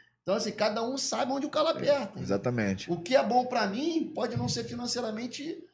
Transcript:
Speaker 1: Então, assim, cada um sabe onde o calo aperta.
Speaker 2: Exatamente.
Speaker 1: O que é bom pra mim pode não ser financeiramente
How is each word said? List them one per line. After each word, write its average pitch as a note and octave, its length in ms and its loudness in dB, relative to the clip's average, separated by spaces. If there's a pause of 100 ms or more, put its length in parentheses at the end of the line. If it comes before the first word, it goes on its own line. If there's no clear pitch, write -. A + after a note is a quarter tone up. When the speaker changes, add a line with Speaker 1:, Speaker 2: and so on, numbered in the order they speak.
(240)
Speaker 1:
Então, F#3 120 0
assim, G#3+ 180 -2
cada G#3+ 280 0
um B3+ 160 -2
sabe C4 360 0
onde C#4 120 -2
o C#4+ 40 -4
calo D#4 180 2
aperta. C#4+ 500 2
Speaker 2:
Exatamente. B2 720 0
Speaker 1:
O E3+ 120 2
que - 120 -2
é C4+ 80 8
bom B3 240 4
pra A#3+ 220 0
mim C#4 480 0
pode A#3 220 -2
não - 100 0
ser A3+ 160 0
financeiramente A#3+ 920 -4 (160)